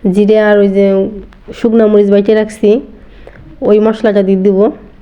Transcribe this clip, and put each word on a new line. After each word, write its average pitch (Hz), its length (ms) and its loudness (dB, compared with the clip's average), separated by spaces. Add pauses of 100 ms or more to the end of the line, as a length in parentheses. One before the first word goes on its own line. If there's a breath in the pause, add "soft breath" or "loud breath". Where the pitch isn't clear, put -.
(100)
জিরে 208 300 2
আর 208 180 2
ওই 202 100 2
যে 196 180 0 (680)
শুকনা 226 320 0
মরিচ 208 240 2
বাইটে 202 240 2
রাখছি, 214 460 -2 (800 loud breath)
ওই 214 180 0
মশলাটা 214 440 -2
দিয়ে 190 140 0
দিব। 190 220 0 (420)